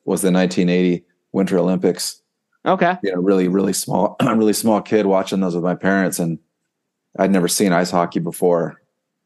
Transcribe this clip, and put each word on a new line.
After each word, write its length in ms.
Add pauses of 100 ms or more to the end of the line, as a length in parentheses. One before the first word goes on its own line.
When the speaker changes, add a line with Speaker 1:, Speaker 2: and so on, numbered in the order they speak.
Speaker 1:
was 180
the 80
nineteen 380
eighty 360 (280)
Winter 260
Olympics. 640 (420)
Speaker 2:
Okay. 380
Speaker 1:
You 100
know, 80
really, 280
really 240
small, 460
<clears throat> 40
really 300
small 300
kid 240
watching 340
those 160
with 80
my 100
parents, 460
and 180 (800)
I'd 140
never 160
seen 240
ice 180
hockey 300
before. 600 (460)